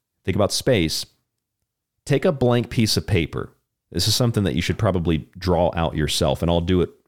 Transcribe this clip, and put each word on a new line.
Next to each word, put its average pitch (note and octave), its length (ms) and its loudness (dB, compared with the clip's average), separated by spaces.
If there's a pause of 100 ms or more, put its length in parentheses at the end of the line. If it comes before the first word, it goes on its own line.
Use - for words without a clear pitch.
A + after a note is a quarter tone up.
(240)
think F#2 120 -2
about F#2+ 160 0
space, F#2+ 560 0 (960)
take - 180 0
a F#3+ 80 2
blank A#2+ 380 0
piece A2 280 0
of F2 100 -4
paper. D#2 440 -2 (400)
This F#2+ 160 -2
is A2 60 2
something A2+ 300 0
that D#2+ 100 -2
you D#2 80 -2
should - 160 -2
probably F2 500 0 (100)
draw F2 380 2
out E2 200 -2
yourself, D2+ 480 0
and E2 80 2
I'll E2+ 100 2
do F2 200 2
it, D#2+ 100 -2 (160)